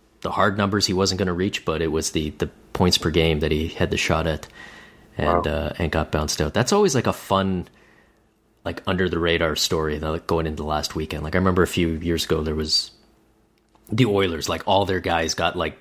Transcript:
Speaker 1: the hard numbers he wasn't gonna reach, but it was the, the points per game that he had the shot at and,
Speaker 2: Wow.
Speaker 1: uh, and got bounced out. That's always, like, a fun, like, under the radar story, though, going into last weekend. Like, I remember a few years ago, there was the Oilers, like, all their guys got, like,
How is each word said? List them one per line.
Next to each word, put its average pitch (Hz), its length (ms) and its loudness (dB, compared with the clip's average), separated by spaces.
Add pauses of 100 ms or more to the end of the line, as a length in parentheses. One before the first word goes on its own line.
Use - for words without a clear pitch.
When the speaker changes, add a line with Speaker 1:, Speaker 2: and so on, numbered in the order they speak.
(220)
Speaker 1:
the 82 100 -4
hard 101 260 2
numbers 101 280 2
he 101 80 0
wasn't 95 260 2
gonna 92 140 0
reach, 92 320 -2
but 80 160 0
it 80 100 0
was 80 200 -2
the, 78 200 -2
the 78 160 -4 (240)
points 92 260 4
per - 120 -2
game 80 320 4
that 78 100 0
he 78 160 0
had 85 240 -2
the - 60 0
shot 80 300 0
at 78 200 -4 (680)
and, 80 280 2
Speaker 2:
Wow. 76 60 -2
Speaker 1:
uh, 73 260 -2
and 82 140 0
got 78 220 -2
bounced 76 280 -2
out. 76 120 0
That's 117 180 0
always, 202 240 4
like, 117 120 0
a 101 60 2
fun, 95 540 -2 (1000)
like, 90 200 -8
under 92 220 0
the 85 120 -2
radar 82 360 2
story, 78 420 -2
though, 78 220 -4
going 82 260 -2
into 78 180 -6
last 76 320 -2
weekend. 78 280 -6
Like, 78 120 -4
I - 20 2
remember 90 260 4
a 82 40 6
few 85 220 0
years 82 360 -2
ago, 80 180 0
there 78 120 -2
was 78 360 -2 (960)
the 113 180 4
Oilers, 95 420 0
like, 80 180 -4
all 98 180 4
their 92 140 0
guys 82 360 -2
got, 85 200 -2
like, 80 260 -4